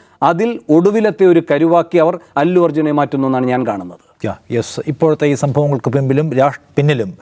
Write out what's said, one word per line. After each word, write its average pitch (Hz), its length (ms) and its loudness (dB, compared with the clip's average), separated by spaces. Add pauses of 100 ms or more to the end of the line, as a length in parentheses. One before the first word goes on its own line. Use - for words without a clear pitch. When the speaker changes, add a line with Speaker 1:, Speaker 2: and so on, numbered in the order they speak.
(240)
Speaker 1:
അതിൽ 190 360 0 (100)
ഒടുവിലത്തെ 196 560 2
ഒരു 170 160 6 (100)
കരുവാക്കി 165 460 2
അവർ 170 220 0 (180)
അല്ലു 175 260 2
അർജുനെ 151 280 0
മാറ്റുന്നു 143 360 -2
എന്നാണ് 127 180 -2
ഞാൻ 127 220 -2
കാണുന്നത്. 92 380 -10 (200)
Speaker 2:
യാ, 98 100 -6 (160)
യെസ്. 117 360 -6
ഇപ്പോഴത്തെ 151 380 0
ഈ 143 80 2
സംഭവങ്ങൾക്ക് 143 580 -2
പിമ്പിലും 139 420 0
രാഷ്-, 135 280 0 (140)
പിന്നിലും 127 460 0